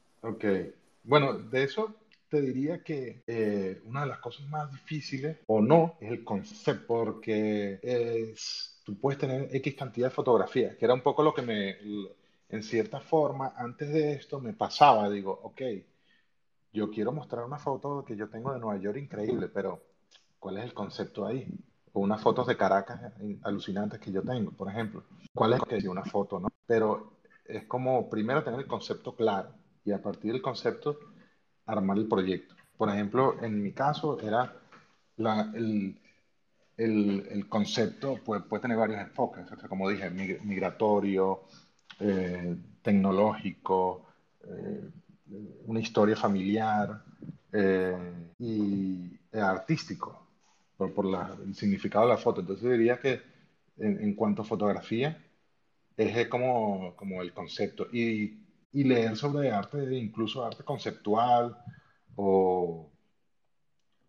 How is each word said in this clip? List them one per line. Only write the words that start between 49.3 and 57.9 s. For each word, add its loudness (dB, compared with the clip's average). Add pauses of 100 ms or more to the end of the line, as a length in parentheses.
eh, -4
artístico, -2 (500)
por, -4
por 0
la, -2
el -8
significado 2
de 6
la 4
foto. 2
Entonces -4
diría 6
que 0 (560)
en, 0
en 2
cuanto 0
a -6
fotografía, -2 (720)
es, 2
eh, 2
como, 0
como -8
el -8
concepto. -6